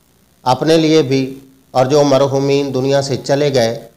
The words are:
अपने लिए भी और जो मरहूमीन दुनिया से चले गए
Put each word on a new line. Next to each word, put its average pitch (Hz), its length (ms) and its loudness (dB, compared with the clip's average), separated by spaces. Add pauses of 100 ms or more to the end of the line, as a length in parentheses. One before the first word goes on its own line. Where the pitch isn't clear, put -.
(440)
अपने 151 340 0
लिए 156 260 2
भी 135 160 0 (540)
और 131 140 2
जो 147 160 2
मरहूमीन 139 680 0
दुनिया 135 300 0
से 139 160 -4
चले 143 320 -2
गए 117 260 -2 (200)